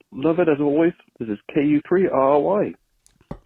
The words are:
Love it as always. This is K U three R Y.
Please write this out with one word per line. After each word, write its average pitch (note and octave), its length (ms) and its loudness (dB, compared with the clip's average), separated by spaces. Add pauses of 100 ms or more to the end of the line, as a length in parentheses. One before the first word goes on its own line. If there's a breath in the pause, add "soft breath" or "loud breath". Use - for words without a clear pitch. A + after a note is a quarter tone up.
(120)
Love D#3+ 280 -2
it E3+ 100 2
as C#3+ 100 0
always. D3+ 320 2 (280)
This A2+ 100 -8
is G#2 80 -4 (160)
K D3 100 0
U D3 240 2
three F3+ 220 2
R C3+ 320 2
Y. E3 320 -2 (720)